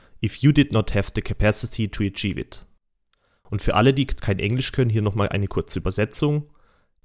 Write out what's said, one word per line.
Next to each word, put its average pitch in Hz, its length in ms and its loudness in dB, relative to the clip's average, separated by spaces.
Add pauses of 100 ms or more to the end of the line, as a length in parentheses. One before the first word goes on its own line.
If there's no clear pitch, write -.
(220)
if - 200 -4
you 143 100 8
did 143 180 6
not 107 240 0
have 101 200 0
the 104 80 -4
capacity - 680 0
to - 160 -4
achieve 98 340 -4
it.“ - 280 -12 (840)
Und 104 140 -4
für - 100 2
alle, 127 220 6
die 135 100 0
kein - 340 -2
Englisch 123 340 -2
können, 123 180 0
hier 107 100 0
nochmal 104 300 0
eine 101 180 -2
kurze - 300 -4
Übersetzung. 147 720 -2 (540)